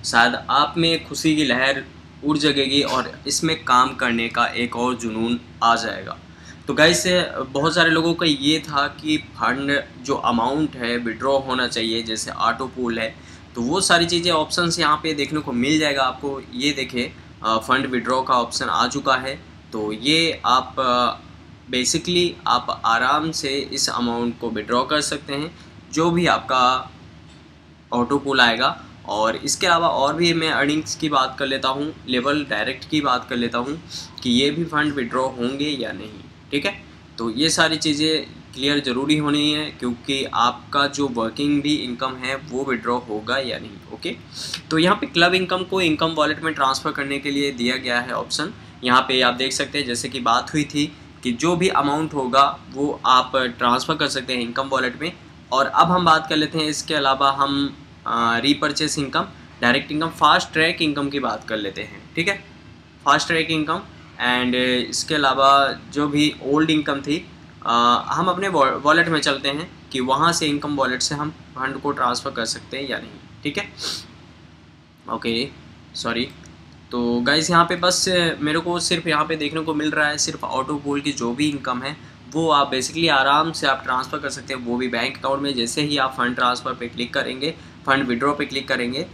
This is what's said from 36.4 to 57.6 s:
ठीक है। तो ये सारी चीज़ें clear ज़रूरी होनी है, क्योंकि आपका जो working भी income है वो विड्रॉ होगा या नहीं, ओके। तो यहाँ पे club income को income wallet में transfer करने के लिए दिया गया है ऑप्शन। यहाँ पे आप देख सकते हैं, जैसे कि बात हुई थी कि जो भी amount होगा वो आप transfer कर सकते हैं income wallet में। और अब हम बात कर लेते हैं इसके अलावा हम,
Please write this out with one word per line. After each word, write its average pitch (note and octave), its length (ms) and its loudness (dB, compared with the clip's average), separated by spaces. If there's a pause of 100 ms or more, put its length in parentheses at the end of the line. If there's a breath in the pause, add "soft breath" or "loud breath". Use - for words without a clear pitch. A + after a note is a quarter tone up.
ठीक C#3+ 140 -2
है। - 180 -4 (340)
तो A2+ 120 -2
ये C#3 200 0
सारी D#3+ 280 2
चीज़ें D#3 480 0 (280)
clear C#3+ 320 0
ज़रूरी C#3 320 0
होनी D3 340 2
है, D3+ 200 -4
क्योंकि B2+ 540 -4
आपका B2 640 0
जो C#3 200 -2
working C3 540 0
भी D3 140 0
income B2 380 -6
है B2+ 220 -6
वो C3+ 280 -6
विड्रॉ A#2+ 340 -2
होगा A2 400 -4
या B2 220 -4
नहीं, - 340 -16
ओके। - 220 -8 (560 loud breath)
तो D#3+ 60 2
यहाँ F#3 180 6
पे - 120 -6
club F3 260 4
income F#3 300 0
को F#3 180 -2
income D#3+ 260 2
wallet D#3 360 0
में D#3+ 100 -2
transfer C#3+ 380 0
करने C#3 280 -4
के C#3+ 120 -6
लिए C#3 200 0
दिया B2 260 -2
गया B2 220 -2
है B2+ 120 -6
ऑप्शन। D3 420 -4 (300 loud breath)
यहाँ B2+ 180 6
पे C3 200 0
आप B2 120 4
देख B2+ 200 -2
सकते C#3+ 240 -4
हैं, C#3 80 -2
जैसे B2 240 -4
कि C3+ 100 -8
बात A#2+ 340 2
हुई D3+ 100 0
थी D3 320 -2 (280 loud breath)
कि B2+ 80 0
जो D#3+ 240 0
भी F3+ 120 2
amount D3+ 460 0
होगा C3+ 460 2 (140)
वो C#3+ 320 -2
आप B2+ 300 6
transfer B2+ 600 2
कर D3+ 120 0
सकते B2+ 260 -4
हैं B2 80 -2
income B2+ 260 -4
wallet B2+ 340 -2
में। F3 120 -6 (380)
और C3 140 2
अब E3+ 260 4
हम F3+ 140 2
बात D#3 240 4
कर D#3+ 60 0
लेते D3+ 220 0
हैं D#3 80 0
इसके D3+ 280 -4
अलावा C#3 380 2
हम, C#3 440 0 (320)